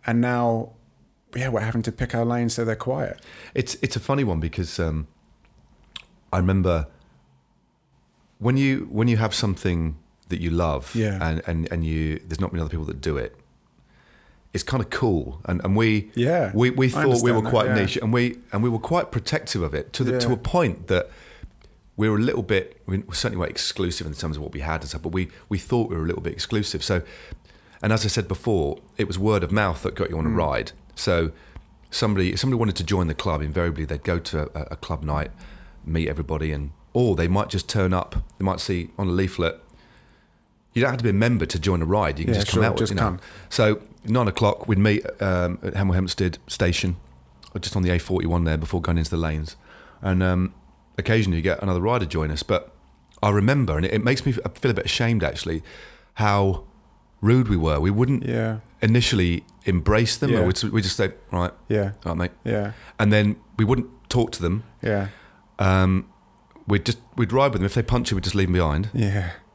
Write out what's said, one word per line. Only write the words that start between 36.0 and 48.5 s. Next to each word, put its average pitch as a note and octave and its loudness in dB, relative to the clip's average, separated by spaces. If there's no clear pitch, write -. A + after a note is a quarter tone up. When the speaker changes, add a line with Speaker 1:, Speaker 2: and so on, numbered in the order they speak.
Speaker 2:
everybody, D2+ -4
and, D2 -6
or A#2 4
they E2 2
might G2+ 2
just - -4
turn F#2 2
up, - -2
they F#2+ -4
might F#2 0
see F2 -4
on G2 -2
a F2+ 0
leaflet, F2+ -2
you A#2 2
don't C3 2
have B2+ -4
to A#2 -2
be A2+ 2
a G2 2
member A2 2
to - -4
join F2 2
a D#2+ 0
ride, E2 0
you D#2+ -4
can A2+ 2
Speaker 1:
Yeah, G2+ 0
Speaker 2:
just G#2 -2
come A2 2
Speaker 1:
sure, A2+ 4
Speaker 2:
out, - -2
Speaker 1:
just G#2+ 0
Speaker 2:
you G2+ -2
know. - 0
Speaker 1:
come. F#2 0
Speaker 2:
So A2 2
nine A2+ 2
o'clock, - 0
we'd G#2 4
meet, G#2 4
um, F2+ 0
at F#2 -4
Hemel F#2+ 2
Hempstead F#2 0
Station, F2+ 0
or F#2+ -6
just - -8
on F#2+ 2
the F2+ 4
A F2+ 2
forty-one E2+ 0
there D#2 2